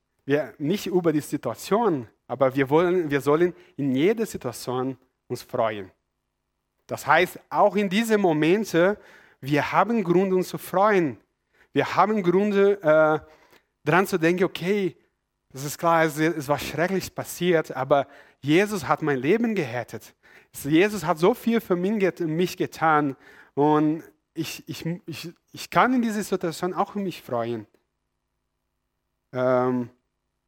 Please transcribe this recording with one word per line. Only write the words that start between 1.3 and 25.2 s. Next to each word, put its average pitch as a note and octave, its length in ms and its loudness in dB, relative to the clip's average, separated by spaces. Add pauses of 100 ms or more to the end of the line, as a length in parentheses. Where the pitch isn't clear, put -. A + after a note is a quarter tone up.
aber B2+ 280 0
wir C3+ 140 2
wollen, F3 400 2
wir C#3+ 100 0
sollen D#3+ 340 2 (240)
in C3+ 180 -2
jeder G#3 320 0
Situation B2+ 680 -6 (320)
uns B2 140 -8
freuen. A2 500 -4 (920)
Das - 220 -10
heißt, E3 320 2 (100)
auch F3+ 260 2
in G3+ 140 0
diese A3 280 0
Momente, F3+ 800 2 (440)
wir C#3 300 -2
haben G3+ 320 2
Grund, F3+ 280 0
uns F#3 180 -2
zu E3+ 80 -8
freuen. F#3 600 0 (560)
Wir C3+ 220 0
haben G3+ 260 2
Gründe, G3 600 2
äh, D#3 380 4 (640)
dran F3+ 220 2
zu G3 120 -2
denken, E3+ 260 2
okay, F3+ 520 -2 (580)
es C3+ 100 -12
ist C#3+ 140 -10
klar, E3 260 2
es, D3+ 140 -2
es D#3 300 0
war C#3+ 120 0
schrecklich F3+ 540 -4
passiert, E3 640 -2
aber C3+ 320 2 (340)
Jesus E3+ 460 0
hat D3+ 140 0
mein D3 160 0
Leben G#3+ 380 0
gerettet. A#2+ 580 -8 (500)
Jesus E3+ 420 2
hat E3 140 0
so F#3 140 4
viel A3+ 280 0
für - 140 -2
mich G3 240 -2
get-, F#3 200 0
mich E3+ 380 -2
getan D3+ 580 0 (380)
und D3+ 500 2 (300)
ich, - 340 -10
ich, - 180 -12 (200)
ich, E3 280 -14 (180)